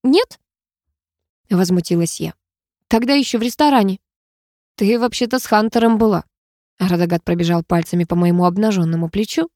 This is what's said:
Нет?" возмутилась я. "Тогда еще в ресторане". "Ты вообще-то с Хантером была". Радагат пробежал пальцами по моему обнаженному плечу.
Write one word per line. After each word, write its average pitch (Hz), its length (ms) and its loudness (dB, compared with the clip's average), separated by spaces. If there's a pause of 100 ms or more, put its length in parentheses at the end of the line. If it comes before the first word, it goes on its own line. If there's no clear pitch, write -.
Нет?" 330 340 0 (1120)
возмутилась 175 720 0
я. 160 140 -8 (520)
"Тогда 233 280 0
еще 254 260 0
в - 20 -4
ресторане". 233 560 2 (760)
"Ты 214 200 2
вообще-то 240 440 -2
с - 60 -14
Хантером 226 520 2
была". 208 240 0 (560)
Радагат 175 460 0
пробежал 170 400 0
пальцами 175 400 -2
по 165 100 -4
моему 175 300 2
обнаженному 175 680 0
плечу. 269 460 -4